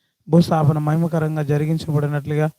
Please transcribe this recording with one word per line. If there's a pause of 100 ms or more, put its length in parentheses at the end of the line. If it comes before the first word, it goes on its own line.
(300)
భూస్థాపన
మహిమకరంగా
జరిగించబడినట్లుగా (120)